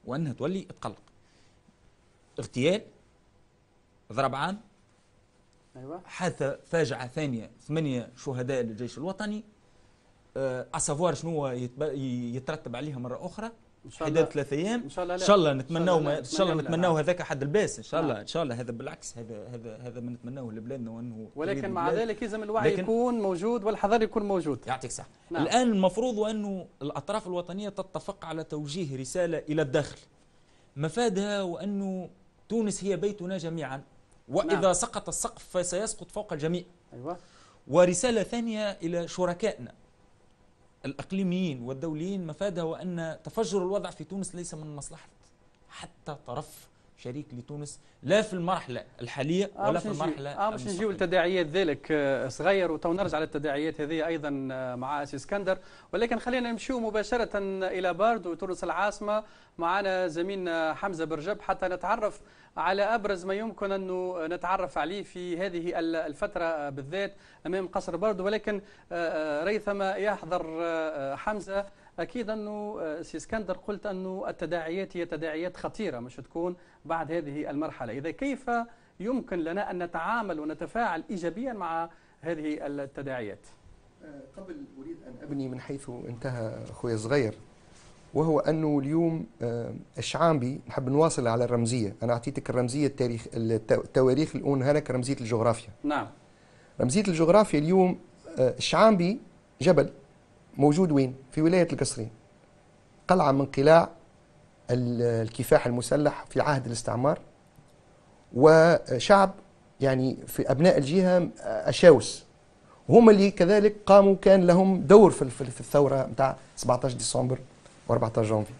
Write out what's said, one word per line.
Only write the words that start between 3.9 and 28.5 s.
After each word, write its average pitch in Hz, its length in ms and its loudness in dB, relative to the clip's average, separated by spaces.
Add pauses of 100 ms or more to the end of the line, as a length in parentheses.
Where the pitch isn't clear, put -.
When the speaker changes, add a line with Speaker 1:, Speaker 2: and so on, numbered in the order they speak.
Speaker 1:
ضرب 131 220 -2
عام، 175 260 -4 (1160)
Speaker 2:
أيوة. 139 280 -14
Speaker 1:
حادثة 151 540 -4 (120)
فاجعة 131 360 -2
ثانية، 123 440 -6 (180)
ثمانية 143 480 -2
شهداء 127 460 -4
للجيش 113 360 -8
الوطني. 208 460 -8 (920)
آه، 127 380 -4
أسافوار 160 400 -2
شنو 156 160 -6
هو 147 180 -2
يتب-، 123 340 -6
ي-، 127 540 -4
يترتب 131 400 -8
عليها 139 220 -8
مرة 123 280 -8
أخرى؟ 220 240 -10 (360)
Speaker 2:
إن 123 40 -16
شاء 160 180 -6
الله. 151 120 4
Speaker 1:
حداد 151 120 2
ثلاثة 139 240 -2
أيام. 214 260 -2
Speaker 2:
إن 143 60 -12
شاء 180 140 -8
الله 175 140 -4
لا. 185 60 -4
Speaker 1:
إن 185 40 0
شاء 202 100 8
الله 160 140 4
Speaker 2:
إن 135 80 0
شاء 131 80 -6
Speaker 1:
نتمناو 165 320 2
Speaker 2:
الله 151 100 2
Speaker 1:
ما، 147 60 0
Speaker 2:
لا. 160 40 -2
Speaker 1:
إن 151 60 -8
شاء - 180 -2
الله 175 120 2
Speaker 2:
نتمنى 156 80 0
لا. 160 140 -2
Speaker 1:
نتمناو 175 200 2
هذاك 170 260 0
حد 143 200 -4
الباس. 156 360 0
إن 113 60 -16
شاء 156 160 -2
الله، 151 120 0
Speaker 2:
نعم. 104 80 -4
Speaker 1:
إن - 60 -14
شاء 165 160 -2
الله 131 120 -4
هذا 120 180 -8
بالعكس، 131 460 -12
هذا، 107 340 -14
هذا، 113 300 -14
هذا 123 180 -12
ما 120 100 -8
نتمناوه 120 420 -12
لبلادنا 113 380 -10
وأنه 113 460 -12
Speaker 2:
ولكن 180 240 -2
Speaker 1:
تريد 190 120 -6
Speaker 2:
مع 180 160 -2
Speaker 1:
البلاد. 226 200 0
Speaker 2:
ذلك 214 140 -6
يلزم 220 200 -6
الوعي 214 300 0
Speaker 1:
لكن 180 100 -2
Speaker 2:
يكون 233 380 0
موجود 196 440 -2
والحذر 214 380 2
يكون 214 200 -2
موجود. 170 440 -2
Speaker 1:
يعطيك 127 240 -6
الصحة. - 180 -12 (220)
Speaker 2:
نعم. 330 120 -2
Speaker 1:
الآن 240 260 2
المفروض 208 500 2
وأنه 208 480 -4 (160)
الأطراف - 440 -6
الوطنية 180 420 -6
تتفق 190 560 -10
على 160 200 -8
توجيه 151 560 -6